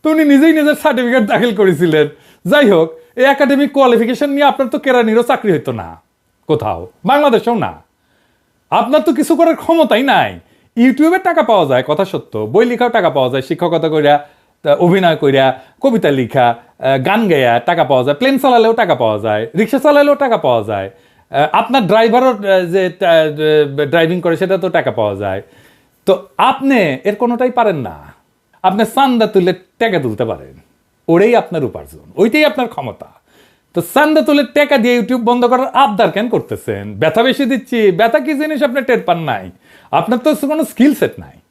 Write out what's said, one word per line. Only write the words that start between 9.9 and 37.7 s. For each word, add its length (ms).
নাই। 380
ইউটিউবে 420
টাকা 240
পাওয়া 240
যায়, 200
কথা 180
সত্য, 480
বই 120
লেখাও 240
টাকা 220
পাওয়া 200
যায়, 120
শিক্ষকতা 460
কইরা, 380
তা 120
অভিনয় 420
কইরা, 420
কবিতা 300
লিখা, 380
আহ, 580
গান 220
গাইয়া 300
টাকা 260
পাওয়া 200
যায়, 120
প্লেন 220
চালালেও 340
টাকা 220
পাওয়া 240
যায়, 280
রিক্সা 200
চালালেও 360
টাকা 220
পাওয়া 260
যায়, 280
আহ, 220
আপনার 340
ড্রাইভারও, 440
আহ, 420
যে, 140
আহ, 1000
ড্রাইভিং 340
করে 160
সেটা 220
তো 100
টাকা 220
পাওয়া 260
যায়। 260
তো 200
আপনি 420
এর 340
কোনোটাই 360
পারেন 260
না। 420
আপনি 220
চান্দা 420
তুলে 260
টাকা 200
তুলতে 260
পারেন, 360
ওটাই 280
আপনার 280
উপার্জন, 520
ওইটাই 280
আপনার 240
ক্ষমতা। 380
তো 60
চান্দা 420
তুলে 220
টাকা 340
দিয়ে 220
YouTube 220
বন্ধ 220
করার 240
আবদার 420
কেন 180
করতেছেন? 640
ব্যথা 280
বেশি 220
দিচ্ছি, 460